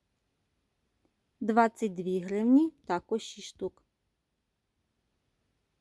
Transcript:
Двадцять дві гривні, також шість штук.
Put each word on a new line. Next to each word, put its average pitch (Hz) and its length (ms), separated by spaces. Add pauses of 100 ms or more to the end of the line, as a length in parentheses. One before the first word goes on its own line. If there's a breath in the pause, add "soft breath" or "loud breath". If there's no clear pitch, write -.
(1400)
Двадцять 220 540
дві 185 260
гривні, 233 500
також 190 520
шість - 240
штук. - 360 (2000)